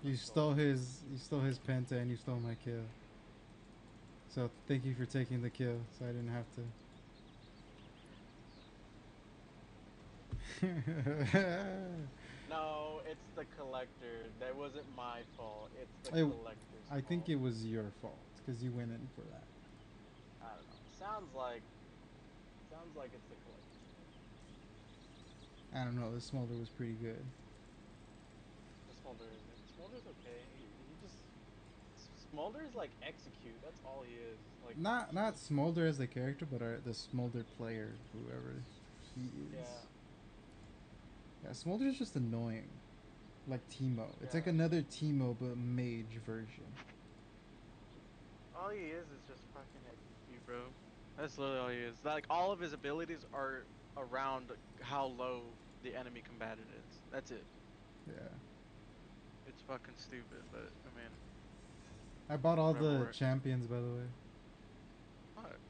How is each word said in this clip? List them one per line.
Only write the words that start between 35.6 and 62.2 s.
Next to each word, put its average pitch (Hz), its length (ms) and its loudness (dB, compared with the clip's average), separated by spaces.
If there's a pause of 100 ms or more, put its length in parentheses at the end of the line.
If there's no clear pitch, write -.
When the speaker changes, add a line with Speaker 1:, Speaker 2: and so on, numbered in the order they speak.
Speaker 1:
as 151 120 8
the 127 100 4
character, 139 420 2
but 120 120 2
our, 117 240 2
the 117 80 2
Smolder 123 500 2 (140)
player, 113 340 0 (220)
whoever 127 500 -4 (520)
he 127 80 -2 (280)
is. 131 80 -6
Speaker 2:
Yeah. 123 240 -6 (1600)
Speaker 1:
Yeah, - 80 -4
Smolder's 233 460 4
just 220 160 0
annoying. 117 520 4 (800)
Like 127 220 2
Teemo. 123 380 4 (160)
It's - 100 -2
like 165 140 6
Speaker 2:
Yeah. 180 60 8
Speaker 1:
another 165 280 10
Teemo, 139 580 6
but 123 160 2
mage 120 680 2
version. 113 400 -4 (1900)
Speaker 2:
All 190 100 0
he 208 180 0
is 165 180 -2
is 139 240 -12
just 127 140 -12 (100)
fucking 139 340 -12
execute, 117 580 -14
bro. 120 120 -4 (600)
That's 147 200 -2
literally 135 240 4
all 123 80 4
he 120 80 2
is. 120 260 -2
Like, 151 260 4
all 180 220 8
of 190 80 2
his 165 140 0
abilities 156 600 0
are 135 280 2 (340)
around 131 560 2 (300)
how 135 240 4
low 123 380 0 (400)
the 123 120 -4
enemy 120 300 -4
combatant 113 500 -6
is. 117 240 -12 (120)
That's 131 200 -2
it. 101 140 -6 (600)
Speaker 1:
Yeah. - 80 -6 (1300)
Speaker 2:
It's 127 140 -14
fucking 131 340 -6
stupid, 117 560 -10
but, 113 80 -8 (260)
I 120 140 -12
mean, 117 120 -8 (1160)